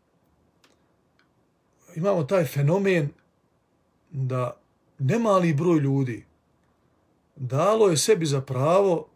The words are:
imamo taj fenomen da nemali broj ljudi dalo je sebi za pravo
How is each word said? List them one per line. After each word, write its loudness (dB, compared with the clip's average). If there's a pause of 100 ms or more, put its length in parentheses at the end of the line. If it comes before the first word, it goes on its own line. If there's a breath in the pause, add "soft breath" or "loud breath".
(2000)
imamo -2
taj 0
fenomen 0 (1000)
da -6 (420)
nemali 0
broj 2
ljudi -2 (1120)
dalo 2
je 2
sebi 2
za -2
pravo 0